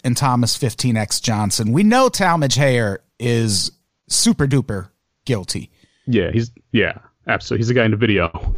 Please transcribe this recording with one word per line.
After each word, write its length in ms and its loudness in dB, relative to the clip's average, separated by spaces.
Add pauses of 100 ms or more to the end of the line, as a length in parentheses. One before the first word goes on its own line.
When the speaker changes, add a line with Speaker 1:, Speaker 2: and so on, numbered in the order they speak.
Speaker 1:
and 120 0
Thomas 380 2
fifteen 440 -2
X 220 -4
Johnson. 520 -2
We 100 2
know 280 4
Talmadge 460 0
Hayer 460 0 (160)
is 540 -2 (360)
super 380 2
duper 440 -2 (340)
guilty. 460 -6 (360)
Speaker 2:
Yeah, 240 0
he's, 200 -2 (200)
yeah, 280 0 (280)
absolutely. 360 -2
He's 60 -2
the 60 0
guy 100 4
in 60 2
the 60 0
video. 600 0